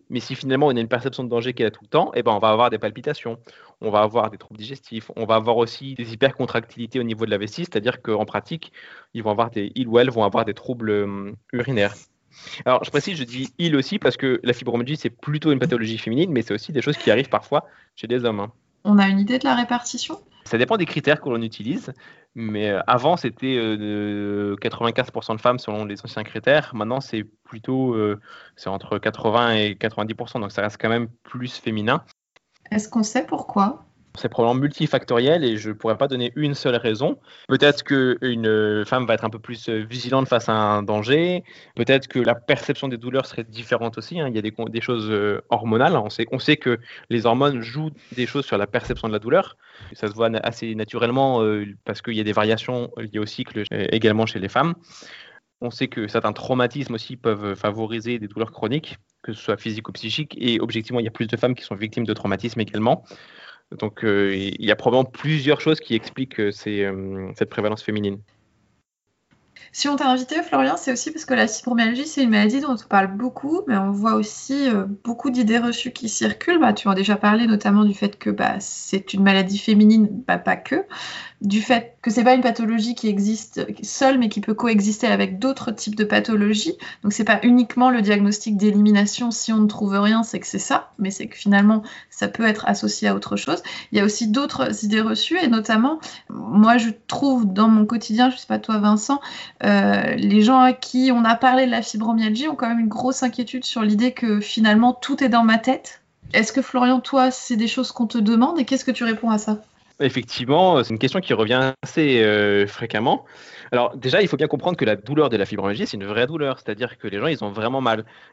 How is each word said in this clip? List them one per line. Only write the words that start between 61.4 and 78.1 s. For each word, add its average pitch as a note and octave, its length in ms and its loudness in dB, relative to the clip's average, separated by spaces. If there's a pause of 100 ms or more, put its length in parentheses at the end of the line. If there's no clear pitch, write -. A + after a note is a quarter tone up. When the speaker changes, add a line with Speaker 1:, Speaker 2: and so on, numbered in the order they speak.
Speaker 1:
qui - 100 -12
sont - 120 -10
victimes A2 280 -6
de G#2 80 -2
traumatismes G2+ 480 -4
également. G#2+ 440 -2 (760)
Donc, G#2+ 240 -6
euh, G2+ 320 2
il G2 300 -6
y G2+ 40 4
a G#2 60 4
probablement B2+ 340 2
plusieurs D3 520 -2
choses D#3 180 0
qui - 140 -8
expliquent, B2+ 460 -8
euh, G#2 100 0
ces, G#2 340 -4
euh, F#2+ 520 -8
cette G#2 120 -2
prévalence G#2+ 340 -4
féminine. G#2 360 -4 (1500)
Speaker 2:
Si - 180 -4
on C#4+ 80 0
t'a C4+ 140 2
invité, B3+ 320 -2
Florian, C4+ 340 0
c'est - 160 -4
aussi B3 180 -6
parce - 140 -10
que - 80 -4
la A3 160 2
fibromyalgie, A#3+ 580 -2
c'est C#4+ 160 -2
une A#3+ 60 4
maladie G#3+ 320 4
dont C#4 140 -2
on - 140 -8
parle G3 280 2
beaucoup, C4+ 500 -4
mais A3 120 0
on G3 120 0
voit G#3+ 260 0
aussi, C4+ 520 -2
euh, G3+ 160 2 (200)
beaucoup A#3+ 260 -4
d'idées A#3 260 2
reçues A#3+ 360 -2
qui - 180 -8
circulent. A3+ 500 -2
Bah, A3+ 140 4
tu - 120 -6
en G3+ 40 4
as F#3 60 2
déjà G3 200 2
parlé, G#3+ 300 2
notamment G#3 380 4
du G#3 100 4
fait G3+ 240 -4